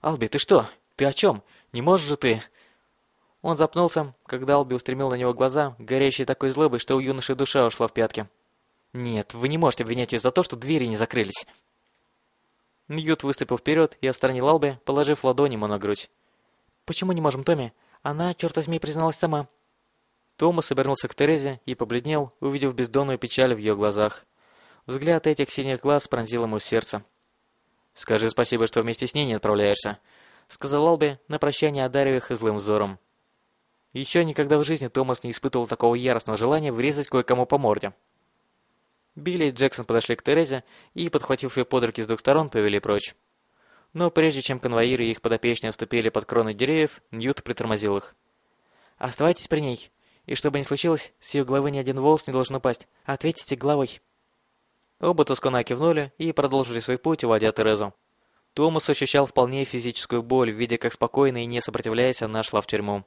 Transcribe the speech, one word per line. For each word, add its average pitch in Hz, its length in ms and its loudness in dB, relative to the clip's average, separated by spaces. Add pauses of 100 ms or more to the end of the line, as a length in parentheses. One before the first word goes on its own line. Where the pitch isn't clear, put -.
"Алби, 139 240 -2
ты 139 120 -2
что? 139 320 4 (260)
Ты 139 80 0
о 139 80 2
чем? 131 300 0 (300)
Не 120 100 -6
можешь 165 240 4
же 147 100 0
ты?" 113 260 0 (1000)
Он 160 140 0
запнулся, 156 580 0 (120)
когда 131 280 0
Алби 135 200 2
устремил 131 360 -4
на 123 40 0
него 123 180 0
глаза, 131 460 0
горящие 131 480 0
такой 135 240 0
злобой, 131 280 2
что 131 180 0
у 131 40 2
юноши 131 340 -4
душа 131 320 2
ушла 113 220 0
в - 40 -6
пятки. 110 360 -2 (640)
"Нет, 117 420 -4
вы 120 140 -2
не 151 80 -2
можете 143 280 2
обвинять 120 280 -2
ее 117 80 -2
за 127 100 2
то, 180 120 2
что 131 140 -4
двери 131 280 -2
не 113 120 -4
закрылись". 107 500 -2 (1400)
Ньют 156 340 -2
выступил 135 340 -2
вперед 156 440 2
и 131 80 0
отстранил 131 400 0
Алби, 147 360 2
положив 143 400 0
ладонь 131 280 2
ему 104 160 -4
на 104 100 -2
грудь. 101 320 -4 (720)
"Почему 185 280 -4
не 170 80 -2
можем, 135 240 0
Томми? 139 280 0 (300)
Она, 165 320 -2
черт - 220 -4
возьми, 160 220 -2
призналась 156 380 -2
сама". 151 320 -2 (880)
Томас 165 360 2
обернулся 135 340 0
к - 80 -8
Терезе 143 520 2
и 127 80 -4
побледнел, 123 680 -2
увидев 139 340 -2
бездонную 127 440 0
печаль 127 360 2
в 110 40 -4
ее 104 180 0
глазах. 104 500 0 (600)
Взгляд 156 400 0
этих 147 240 2
синих 135 300 -4
глаз 143 280 2
пронзил 117 340 -2
ему 107 160 -2
сердце. 107 460 -2 (920)
"Скажи 113 340 0
спасибо, 113 380 0
что 113 160 0
вместе 117 240 -4
с - 80 -6
ней 147 100 0
не 120 100 -2
отправляешься", — 104 640 0 (500)
сказал 147 380 0
Алби, 151 320 2 (100)
на 151 100 -6
прощание 143 460 0
одарив 131 460 0
их 123 60 -2
злым 107 200 0
взором. 104 420 0 (960)
Еще 139 300 0
никогда 151 360 2
в 147 60 2
жизни 147 220 -4
Томас 131 380 -2
не 120 80 -6
испытывал 120 340 -2
такого 120 300 2
яростного 120 400 -2
желания 139 360 0
врезать 143 360 -2
кое-кому 123 360 2
по 143 140 2
морде. 104 340 0 (1200)
Билли 160 300 -2
и 139 40 2
Джексон 127 340 0
подошли 113 300 0
к - 80 -10
Терезе 135 400 2 (320)
и, 170 140 -6
подхватив 135 480 -2
ее 127 80 2
под 123 200 2
руки 113 180 -2
с 110 40 -4
двух 110 140 -2
сторон, 147 300 2
повели 104 280 2
прочь. - 380 -2 (760)
Но 170 180 0
прежде 160 300 2
чем 127 200 -2
конвоиры 120 440 2
и 113 60 0
их 110 100 -4
подопечные 113 520 0
вступили 113 360 -2
под 107 160 -2
кроны 113 300 0
деревьев, 147 560 0
Ньют 117 320 -4
притормозил 107 540 -2
их. - 180 -8 (840)
"Оставайтесь 156 500 -2
при 156 100 0
ней, 131 320 -6 (360)
и 135 100 -4
что 143 160 -2
бы 143 80 -2
ни - 20 -6
случилось, 151 560 -2
с - 160 -16
ее 143 100 2
головы 139 280 0
ни 139 60 -4
один 131 220 -4
волос 151 280 4
не 139 40 -6
должен 131 220 0
упасть. - 320 -2 (180)
Ответите 139 520 -4
головой". 135 440 -2 (1000)
Оба 160 240 2
тоскуна 127 400 0
кивнули 147 540 0
и 160 140 -4
продолжили 131 460 0
свой 123 200 -2
путь, 160 260 -2
уводя 110 260 4
Терезу. 107 420 0 (600)
Томас 156 340 2
ощущал 143 380 2
вполне 131 380 2
физическую 120 580 -4
боль, 120 300 2
видя, 117 240 -2
как 113 160 -2
спокойно 127 500 0
и 120 40 -6
не 120 140 -4
сопротивляясь, 117 600 -2
она 110 220 -4
шла 107 160 0
в - 60 -8
тюрьму. 101 400 -4